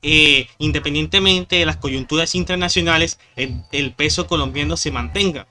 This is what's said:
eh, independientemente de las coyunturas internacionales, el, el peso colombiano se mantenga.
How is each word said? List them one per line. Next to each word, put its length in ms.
eh, 460
independientemente 960
de 100
las 100
coyunturas 580
internacionales, 840
el, 260
el 200
peso 340
colombiano 500
se 140
mantenga. 600